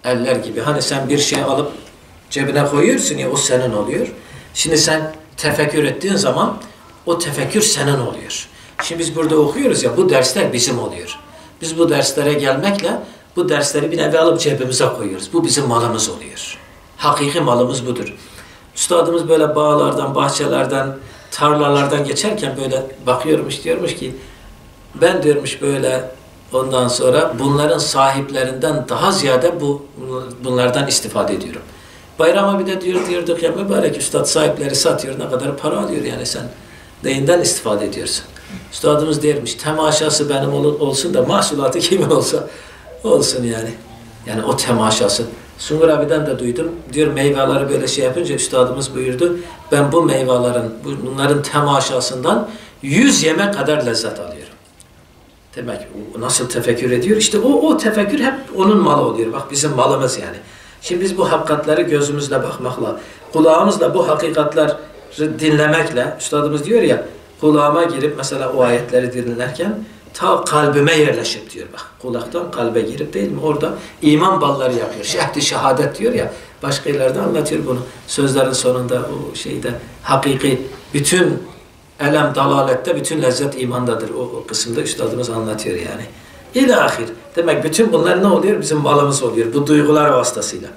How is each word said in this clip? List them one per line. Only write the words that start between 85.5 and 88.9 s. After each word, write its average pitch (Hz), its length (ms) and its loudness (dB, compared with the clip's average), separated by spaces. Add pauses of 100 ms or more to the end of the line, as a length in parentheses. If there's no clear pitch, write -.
yani. - 300 -8 (480)
İlahir. 240 540 4 (280)
Demek 165 280 2
bütün 175 280 2
bunlar 175 300 4
ne 202 40 4
oluyor? 190 340 4
Bizim 151 180 0
malımız 143 440 2